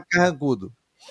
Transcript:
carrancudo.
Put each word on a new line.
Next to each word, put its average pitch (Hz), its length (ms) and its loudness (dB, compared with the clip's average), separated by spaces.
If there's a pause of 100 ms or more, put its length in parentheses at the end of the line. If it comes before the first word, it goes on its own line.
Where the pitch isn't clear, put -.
carrancudo. 143 640 0 (400)